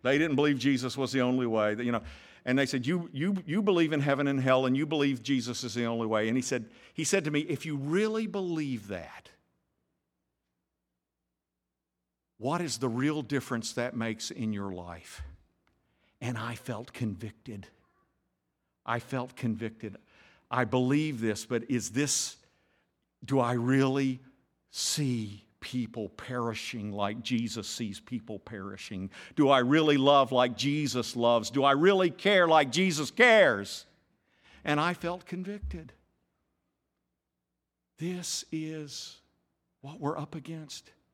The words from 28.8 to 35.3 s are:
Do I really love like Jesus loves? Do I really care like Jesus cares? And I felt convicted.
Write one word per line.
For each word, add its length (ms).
Do 140
I 100
really 380
love 340
like 260
Jesus 580
loves? 360
Do 120
I 100
really 360
care 380
like 240
Jesus 400
cares? 760
And 160
I 140
felt 320
convicted. 680